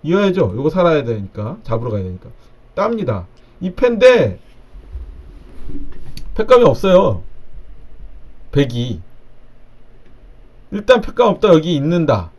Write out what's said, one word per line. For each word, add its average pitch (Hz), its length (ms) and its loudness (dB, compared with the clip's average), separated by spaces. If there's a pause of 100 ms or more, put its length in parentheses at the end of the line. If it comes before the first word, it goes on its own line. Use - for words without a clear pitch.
이어야죠. 175 540 2
요거 143 140 0
살아야 165 340 2
되니까. 110 580 -8
잡으러 113 280 -4
가야 101 120 -4
되니까. 90 260 -10 (460)
땁니다. 190 520 -2 (340)
이 180 100 -4
패인데 233 680 4 (2000)
패감이 240 300 6
없어요. 180 580 4 (1300)
백이. 120 480 -2 (1700)
일단 214 280 4
패감 240 280 0
없다. 202 200 0
여기 165 260 4
있는다. 139 640 0